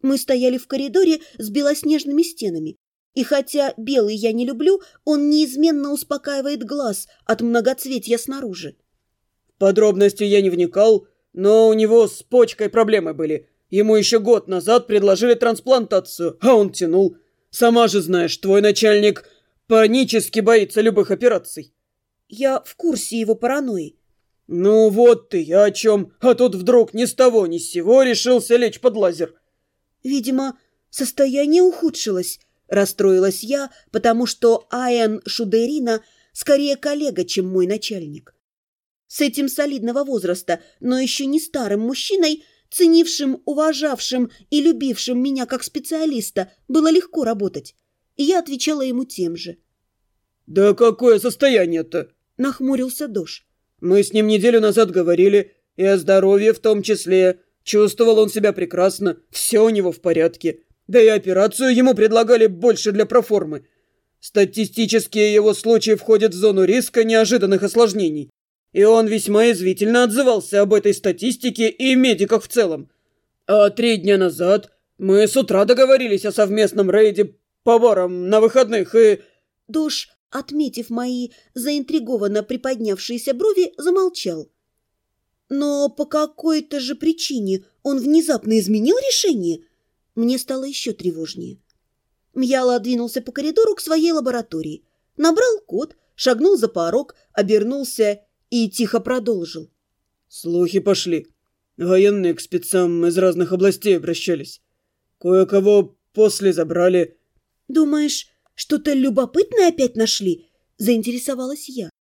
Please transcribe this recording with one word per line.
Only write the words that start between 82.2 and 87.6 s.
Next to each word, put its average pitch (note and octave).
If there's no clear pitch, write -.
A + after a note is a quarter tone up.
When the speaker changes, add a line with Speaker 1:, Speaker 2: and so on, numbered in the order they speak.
Speaker 1:
приподнявшиеся A#3+
брови, F#4
замолчал. F4
Но C#4+
по -
какой-то D4+
же B3+
причине A#3